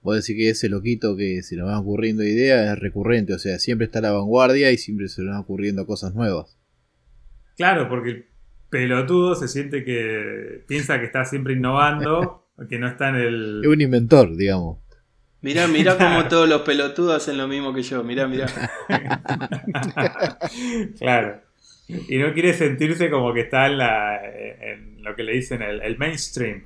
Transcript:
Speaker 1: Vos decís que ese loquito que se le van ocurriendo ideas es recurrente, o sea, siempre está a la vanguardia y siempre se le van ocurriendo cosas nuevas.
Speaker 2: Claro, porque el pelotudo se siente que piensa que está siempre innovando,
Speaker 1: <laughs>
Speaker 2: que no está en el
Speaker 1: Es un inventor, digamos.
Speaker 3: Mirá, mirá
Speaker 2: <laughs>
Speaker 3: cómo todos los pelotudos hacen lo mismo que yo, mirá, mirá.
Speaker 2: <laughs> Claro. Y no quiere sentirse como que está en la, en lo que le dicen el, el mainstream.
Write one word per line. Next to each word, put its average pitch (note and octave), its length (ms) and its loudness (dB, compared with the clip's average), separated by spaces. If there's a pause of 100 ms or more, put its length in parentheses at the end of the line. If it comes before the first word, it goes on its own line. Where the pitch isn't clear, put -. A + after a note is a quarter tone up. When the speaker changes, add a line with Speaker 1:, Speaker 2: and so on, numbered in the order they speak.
Speaker 1:
Vos F2 140 0
decís G#2 200 -2
que A2 140 2
ese A2 180 0
loquito G#2 480 -2
que F#2 280 -4
se - 120 -12
le E2+ 60 -6
van G2 140 -2
ocurriendo G#2+ 480 -2
ideas A2+ 500 4
es - 60 -4
recurrente, G2+ 540 0
o F2 60 -4
sea, F#2 180 -4
siempre A2+ 280 -2
está A2+ 140 -4
a A2 40 0
la G#2 80 0
vanguardia B2+ 600 4
y A#2+ 60 4
siempre G2+ 300 -6
se - 140 -10
le F#2+ 80 -4
van G2+ 100 -6
ocurriendo G2 480 -4
cosas F#2+ 260 -6
nuevas. G2 440 -4 (1000)
Speaker 2:
Claro, E3+ 300 4
porque A#2+ 220 -4
el A#2+ 160 -10 (440)
pelotudo C3 680 2
se C3+ 120 -6
siente C#3 380 -6
que A2 800 -6
piensa C#3 320 -2
que A#2 60 -4
está B2+ 200 -2
siempre C3+ 280 -4
innovando, D3 920 0 (100)
Speaker 1:
<laughs> - 120 -16
Speaker 2:
que A#2+ 100 -6
no B2 80 -2
está C3+ 220 -2
en C3+ 60 -2
el A2+ 480 -2
Speaker 1:
Es D3 60 4
un D3+ 120 6
inventor, A#2+ 540 6
digamos. F#2 440 0 (600)
Speaker 3:
Mirá, D#3+ 260 2
mirá E3+ 300 6
Speaker 2:
<laughs> - 0 -
Speaker 3:
cómo E3+ 300 4
todos E3 220 6
los D3 120 4
pelotudos C#3+ 540 0
hacen D3 240 -4
lo C3+ 80 -4
mismo C#3 260 -4
que C3 80 -4
yo, B2 220 -6
mirá, B2+ 240 -2
mirá. C3 200 -4 (400)
Speaker 2:
<laughs> C3+ 1500 -4 (600)
Claro. A2+ 420 0 (460)
Y A2+ 300 -6
no D3+ 160 0
quiere E3 200 2
sentirse D#3 580 0
como B2 220 0
que A#2 80 0
está C3 260 2
en C#3 100 0
la, G#2 480 0
en G#2+ 760 -16
lo G#2+ 120 -10
que A#2 80 -8
le A2+ 100 -4
dicen B2+ 280 -4
el, G#2 200 -6
el A2+ 160 -6
mainstream. B2+ 680 -6